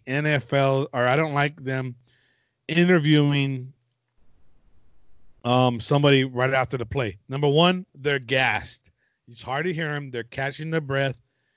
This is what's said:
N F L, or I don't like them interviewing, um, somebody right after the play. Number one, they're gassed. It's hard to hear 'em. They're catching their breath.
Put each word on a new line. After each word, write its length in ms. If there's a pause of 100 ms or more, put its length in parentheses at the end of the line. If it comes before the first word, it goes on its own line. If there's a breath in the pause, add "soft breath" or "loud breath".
N 180
F 260
L, 400
or 160
I 80
don't 180
like 300
them 320 (720)
interviewing, 1040 (1700)
um, 340
somebody 460
right 280
after 220
the 100
play. 320 (120)
Number 180
one, 380 (100)
they're 240
gassed. 720 (380)
It's 120
hard 260
to 60
hear 140
'em. 240
They're 120
catching 460
their 120
breath. 340 (420)